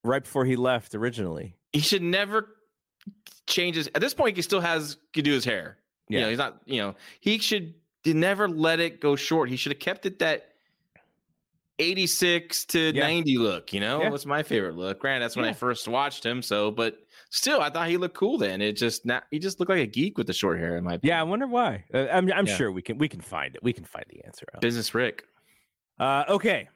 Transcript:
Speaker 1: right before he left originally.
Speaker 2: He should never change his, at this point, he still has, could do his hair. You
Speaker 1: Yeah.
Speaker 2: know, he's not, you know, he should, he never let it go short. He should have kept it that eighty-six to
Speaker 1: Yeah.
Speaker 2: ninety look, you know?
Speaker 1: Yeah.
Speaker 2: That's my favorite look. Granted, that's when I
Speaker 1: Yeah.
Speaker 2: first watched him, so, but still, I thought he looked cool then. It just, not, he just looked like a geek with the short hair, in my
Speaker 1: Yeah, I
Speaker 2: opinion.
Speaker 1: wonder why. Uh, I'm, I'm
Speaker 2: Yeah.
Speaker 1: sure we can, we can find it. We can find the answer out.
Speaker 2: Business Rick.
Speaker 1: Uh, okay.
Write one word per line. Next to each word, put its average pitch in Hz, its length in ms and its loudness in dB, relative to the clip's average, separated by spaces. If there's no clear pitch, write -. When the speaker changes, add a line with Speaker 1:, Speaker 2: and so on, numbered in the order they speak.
Speaker 1:
right 131 200 2
before 135 240 0
he 131 100 4
left 123 380 0
originally. 104 600 -4
Speaker 2:
He 147 80 2
should 185 220 2
never 202 540 -2
change 175 300 0
his, 156 180 -2
at 156 60 2
this 269 140 0
point, 226 220 2
he 170 60 -2
still 196 180 2
has, 160 360 -2
could 151 120 0
do 147 80 4
his 120 120 2
hair. 95 320 -2
You 104 100 0
Speaker 1:
Yeah. 117 60 2
Speaker 2:
know, 110 60 0
he's 117 80 0
not, 135 260 -4
you 123 160 -2
know, 101 140 -2
he 214 180 2
should, 196 360 -2
he 160 100 4
never 190 340 2
let 160 320 2
it 165 200 -2
go 143 160 4
short. 147 340 0
He 127 60 -2
should 139 160 -2
have - 80 -6
kept 190 260 -6
it 190 140 -6
that 160 300 0
eighty-six 175 840 0
to 160 280 2
Speaker 1:
Yeah. 139 80 2
Speaker 2:
ninety 156 340 2
look, 101 360 0
you 101 80 -2
know? 127 220 0
Speaker 1:
Yeah. 214 80 2
Speaker 2:
That's 143 160 -6
my 147 180 0
favorite 95 320 -2
look. 95 240 -4
Granted, 131 240 0
that's 117 120 -4
when 123 80 0
I 113 40 0
Speaker 1:
Yeah. 107 60 -2
Speaker 2:
first 123 340 -2
watched 135 360 -2
him, 120 160 -2
so, 104 300 2
but 110 280 -2
still, 269 300 2
I 151 100 2
thought 165 180 0
he 175 80 2
looked 180 180 -2
cool 247 240 2
then. 95 240 0
It 107 140 0
just, 117 280 -2
not, 120 280 -2
he 156 80 -2
just 185 180 -6
looked 180 120 0
like 180 100 4
a 123 60 2
geek 135 300 -2
with 104 120 -2
the 92 40 -4
short 87 280 0
hair, 85 160 -2
in 87 80 -2
my 87 180 -2
Speaker 1:
Yeah, 165 140 2
I 160 60 0
Speaker 2:
opinion. 160 80 -2
Speaker 1:
wonder 240 180 -2
why. 226 440 0
Uh, 135 200 2
I'm, 185 200 4
I'm 196 140 2
Speaker 2:
Yeah. 101 100 0
Speaker 1:
sure 110 140 0
we 92 120 -6
can, 113 160 -8
we 151 100 2
can - 120 -10
find 71 360 -6
it. - 60 -14
We 117 100 2
can - 120 -8
find - 240 -14
the - 160 -20
answer - 300 -20
out. - 60 -14
Speaker 2:
Business 117 340 -2
Rick. 117 300 -2
Speaker 1:
Uh, 139 300 2
okay. 190 480 2